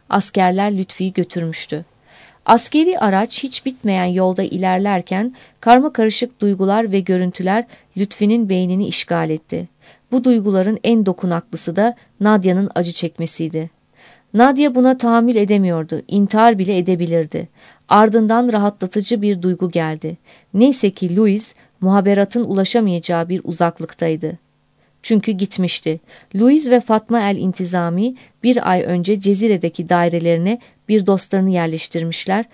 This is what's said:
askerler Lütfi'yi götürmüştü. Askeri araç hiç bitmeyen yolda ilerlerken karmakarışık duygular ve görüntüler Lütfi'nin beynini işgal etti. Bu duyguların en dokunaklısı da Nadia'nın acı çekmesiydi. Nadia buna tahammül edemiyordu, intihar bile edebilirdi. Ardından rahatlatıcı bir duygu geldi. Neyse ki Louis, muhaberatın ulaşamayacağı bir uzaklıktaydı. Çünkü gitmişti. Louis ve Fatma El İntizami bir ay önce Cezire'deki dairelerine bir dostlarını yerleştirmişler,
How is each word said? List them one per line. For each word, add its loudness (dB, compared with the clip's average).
askerler 0
Lütfi'yi -6
götürmüştü. -6
Askeri 0
araç -2
hiç -10
bitmeyen -2
yolda 0
ilerlerken -2
karmakarışık 2
duygular 0
ve 2
görüntüler -2
Lütfi'nin 0
beynini 0
işgal -4
etti. -6
Bu 0
duyguların 2
en 2
dokunaklısı -4
da 0
Nadia'nın 2
acı -2
çekmesiydi. -6
Nadia 4
buna 2
tahammül 2
edemiyordu, 0
intihar 4
bile 0
edebilirdi. -2
Ardından 4
rahatlatıcı -2
bir 0
duygu -2
geldi. -4
Neyse 2
ki -4
Louis, 0
muhaberatın 2
ulaşamayacağı -2
bir -4
uzaklıktaydı. -4
Çünkü 0
gitmişti. -4
Louis 4
ve 4
Fatma 0
El 0
İntizami -2
bir 2
ay 2
önce -2
Cezire'deki 0
dairelerine 0
bir 2
dostlarını 0
yerleştirmişler, -4